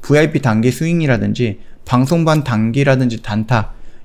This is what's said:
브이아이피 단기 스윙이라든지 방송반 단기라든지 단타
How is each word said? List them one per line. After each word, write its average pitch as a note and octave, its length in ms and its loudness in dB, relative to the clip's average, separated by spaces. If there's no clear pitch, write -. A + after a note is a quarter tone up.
브이아이피 D3 400 2
단기 A2+ 300 2
스윙이라든지 B2 880 -2
방송반 D#3 580 2
단기라든지 B2 800 0
단타 A2 520 -2